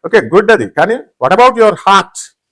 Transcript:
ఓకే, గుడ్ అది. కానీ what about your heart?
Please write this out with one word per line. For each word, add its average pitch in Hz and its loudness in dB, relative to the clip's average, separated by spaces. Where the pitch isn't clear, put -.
ఓకే, 208 0
గుడ్ 196 0
అది. 196 0
కానీ 185 -2
what 139 -6
about 240 2
your 220 0
heart? - -4